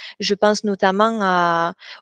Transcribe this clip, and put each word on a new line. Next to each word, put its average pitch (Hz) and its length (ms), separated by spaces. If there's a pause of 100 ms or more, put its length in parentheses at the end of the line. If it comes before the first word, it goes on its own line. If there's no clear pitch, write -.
(180)
Je 196 160
pense 208 300
notamment 208 580
à, 175 520 (280)